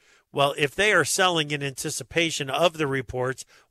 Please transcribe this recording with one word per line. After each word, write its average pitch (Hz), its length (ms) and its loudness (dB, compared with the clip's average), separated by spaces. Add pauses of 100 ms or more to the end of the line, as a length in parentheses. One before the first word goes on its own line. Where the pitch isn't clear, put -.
(320)
Well, 139 260 2
if 147 160 0
they 208 200 2
are 165 120 4
selling 165 460 0
in 147 100 -4
anticipation 143 880 -4
of 160 280 2
the 156 100 0
reports, 131 580 -4 (260)